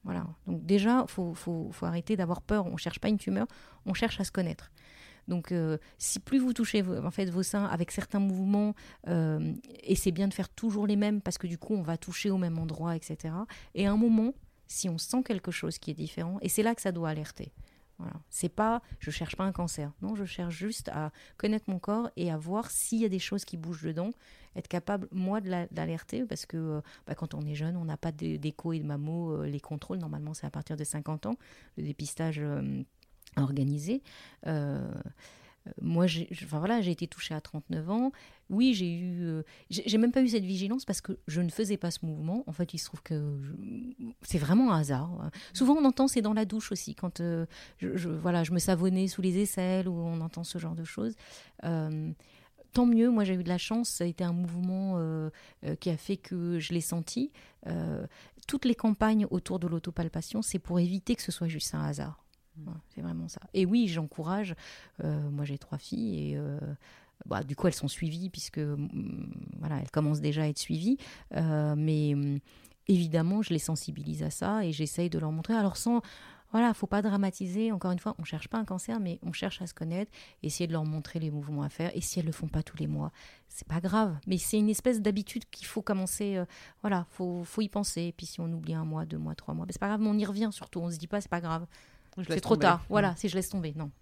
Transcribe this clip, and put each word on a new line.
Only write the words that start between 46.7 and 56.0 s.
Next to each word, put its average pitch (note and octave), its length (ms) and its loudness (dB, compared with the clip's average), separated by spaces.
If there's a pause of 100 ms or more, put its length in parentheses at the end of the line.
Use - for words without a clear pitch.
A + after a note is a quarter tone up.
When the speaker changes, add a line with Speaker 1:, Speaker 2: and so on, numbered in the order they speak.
Speaker 1:
aussi. E3 240 -4
Quand, - 260 -4
euh, E3+ 260 0 (320)
je, F#3 180 -2
je, E3+ 140 -2
voilà, E3 340 2
je D#3 80 0
me F3+ 60 4
savonnais F#3 500 4
sous F3+ 140 -4
les F3+ 160 4
aisselles F#3 500 2
ou F3+ 60 -2
on E3 260 -2
entend E3 240 -4
ce F3 140 -6
genre E3 160 -4
de E3 100 -6
choses. A3 300 -4 (500)
Euh, D#3 480 -2 (640)
tant B3 100 8
mieux, A#3+ 260 8
moi, A3 140 6
j'ai F#3+ 100 2
eu F3+ 80 0
de E3+ 60 -2
la F3+ 100 2
chance. A3+ 300 0
Ça - 160 -2
a - 20 2
été E3+ 160 -2
un F3 120 2
mouvement, F3+ 640 0
euh, D#3+ 320 0 (340)
euh, D3 120 -2
qui - 120 -4
a E3 80 2
fait G3 220 -4